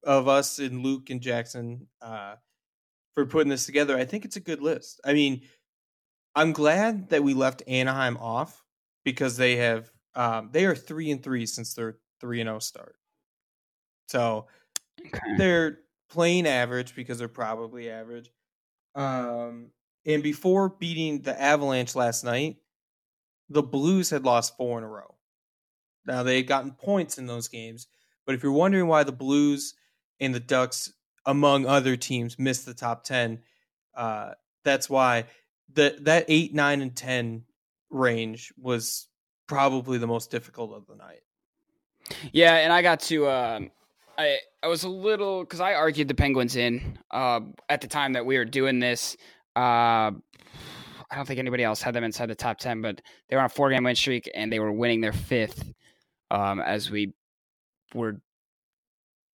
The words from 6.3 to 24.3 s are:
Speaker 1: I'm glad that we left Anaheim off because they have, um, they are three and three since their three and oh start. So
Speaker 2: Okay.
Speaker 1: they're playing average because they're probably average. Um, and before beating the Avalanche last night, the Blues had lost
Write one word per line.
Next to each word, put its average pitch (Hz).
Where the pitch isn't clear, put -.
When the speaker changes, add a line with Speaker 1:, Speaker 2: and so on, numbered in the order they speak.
Speaker 1:
I'm 160
glad 185
that 147
we 139
left 131
Anaheim 131
off 117
because 131
they 123
have, 117
um, 113
they 165
are 180
three 151
and 131
three 127
since -
their 113
three 120
and 113
oh 110
start. -
So 113
Speaker 2:
Okay. -
Speaker 1:
they're 170
playing 170
average 123
because 123
they're 117
probably 117
average. 117
Um, 120
and 151
before 185
beating 160
the 135
Avalanche 139
last 120
night, 135
the 147
Blues 156
had 139
lost 120